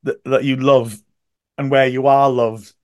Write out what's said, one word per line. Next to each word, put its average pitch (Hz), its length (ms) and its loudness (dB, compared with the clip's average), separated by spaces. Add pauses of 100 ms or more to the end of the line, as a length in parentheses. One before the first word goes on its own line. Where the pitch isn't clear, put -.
that, - 200 -8
that 127 200 -2
you 135 120 -2
love 127 400 0 (600)
and 139 120 -6
where 135 160 2
you 131 200 -4
are 139 240 4
loved 113 420 -4 (120)